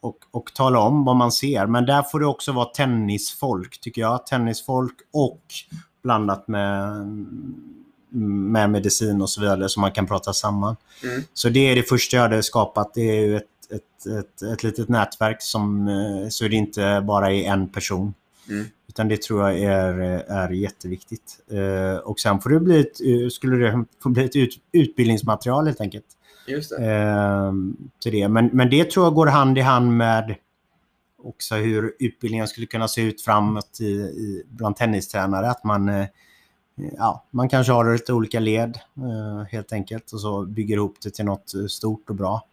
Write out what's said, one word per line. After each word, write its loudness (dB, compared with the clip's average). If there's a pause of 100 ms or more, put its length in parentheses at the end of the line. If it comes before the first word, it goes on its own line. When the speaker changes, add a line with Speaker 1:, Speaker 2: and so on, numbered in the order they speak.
Speaker 1:
och, -8 (140)
och -10
tala 4
om 4
vad 4
man 4
ser. 0
Men 2
där 4
får -4
det 2
också -2
vara 0
tennisfolk, -2
tycker -8
jag. -2
Tennisfolk -2 (180)
och 0 (640)
blandat 0
med, -4 (1000)
med 2
medicin 2
och -2
så -6
vidare, 0
så -4
man 2
kan -2
prata -4
samman. -2 (280)
Speaker 2:
Mm. -6 (120)
Speaker 1:
Så 0
det 4 (120)
är 6
det 4
första 0
jag 6
hade 2
skapat. 0
Det -2
är 2
ju 2
ett, -6 (280)
ett, -14
ett, -8
ett -6
litet -4
nätverk 0
som, -2
eh, -4
så -4
är 0
det 0
inte 0
bara 2
är 0
en 0
person. -6 (360)
Speaker 2:
Mm. -6 (240)
Speaker 1:
Utan -2
det 0
tror -2
jag -2
är, 2 (340)
är -4
jätteviktigt. -8 (140)
Eh, -2
och -10
sen 0
får -6
det 4
bli 6
ett, 0
eh, 2
skulle 0
det 2 (180)
få 0
bli 2
ett -4
ut-, 2 (120)
utbildningsmaterial 2
helt -2
enkelt. -8 (420)
Speaker 2:
Just -8
det. -4
Speaker 1:
Ehm, 0 (260)
till -2
det. 2
Men, 4
men 6
det 4
tror 4
jag 4
går 6
hand 4
i 2
hand 4
med 2 (880)
också -8
hur 0
utbildningen -2
skulle -10
kunna -2
se -2
ut -2
framåt 0
i, -4
i, -6
bland -4
tennistränare. -2
Att -4
man, 0
eh, 0 (920)
ja, -2
man 0
kanske 2
har 4
lite -2
olika 0
led, 0 (200)
eh, -8
helt -8
enkelt. -8
Och -10
så -4
bygger -2
ihop 0
det -8
till -6
något, -6
eh, -6
stort -6
och -6
bra. -4